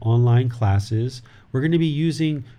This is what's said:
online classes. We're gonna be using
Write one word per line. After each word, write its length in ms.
online 480
classes. 760
We're 80
gonna 180
be 80
using 560